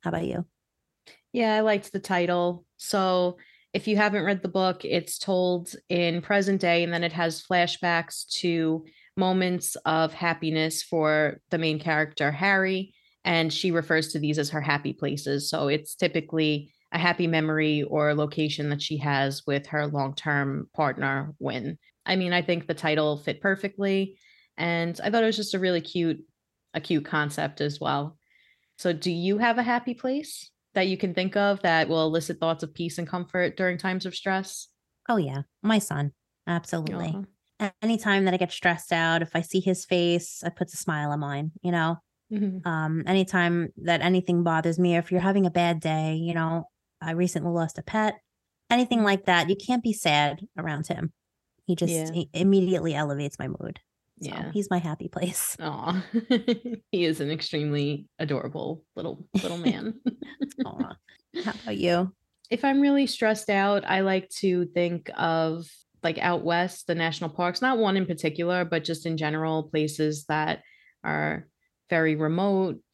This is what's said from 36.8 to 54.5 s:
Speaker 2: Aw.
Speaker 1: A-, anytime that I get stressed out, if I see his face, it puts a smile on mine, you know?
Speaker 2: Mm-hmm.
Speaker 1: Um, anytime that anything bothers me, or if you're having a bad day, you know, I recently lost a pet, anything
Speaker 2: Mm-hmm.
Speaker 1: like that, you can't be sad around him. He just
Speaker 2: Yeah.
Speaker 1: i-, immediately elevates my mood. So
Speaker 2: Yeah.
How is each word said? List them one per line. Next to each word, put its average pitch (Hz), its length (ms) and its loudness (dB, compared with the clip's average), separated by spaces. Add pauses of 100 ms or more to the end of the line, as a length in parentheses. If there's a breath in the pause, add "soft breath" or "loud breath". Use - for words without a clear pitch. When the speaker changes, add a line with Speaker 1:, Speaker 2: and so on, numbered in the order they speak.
Speaker 2:
Aw. 214 80 -2
Speaker 1:
A-, 185 140 -10
anytime 214 440 2
that 180 80 4
I 185 40 2
get 180 140 -2
stressed - 400 0
out, 165 300 2
if 165 140 -4
I 165 60 0
see 190 180 -2
his 185 260 0
face, 175 600 0
it 170 100 -6
puts - 180 -6
a - 40 -14
smile 147 340 -4
on 147 80 -4
mine, 143 320 -4 (120)
you 175 80 0
know? 170 260 0 (340)
Speaker 2:
Mm-hmm. 190 360 -2
Speaker 1:
Um, 160 400 0
anytime 175 600 2 (140)
that 170 180 2
anything 180 420 4
bothers 165 360 2
me, 175 160 4
or 170 40 4
if 165 120 -4
you're 180 100 2
having 196 240 4
a 170 60 2
bad 170 280 2
day, 160 360 0
you 165 180 -2
know, 165 360 -2 (320)
I 160 100 -4
recently 170 400 0
lost 165 260 0
a - 60 -10
pet, 214 320 0 (540)
anything 240 300 4
Speaker 2:
Mm-hmm. 214 60 4
Speaker 1:
like 196 200 2
that, 170 240 4
you 196 60 2
can't 240 280 -2
be 226 100 0
sad 147 480 2 (160)
around 156 300 -4
him. 165 260 -4 (520)
He 180 100 0
just 170 180 0
Speaker 2:
Yeah. 160 160 -2 (140)
Speaker 1:
i-, 151 100 -10
immediately 185 640 4
elevates 143 440 -2
my 139 80 -6
mood. - 320 -10 (420)
So - 80 -10
Speaker 2:
Yeah. - 240 -8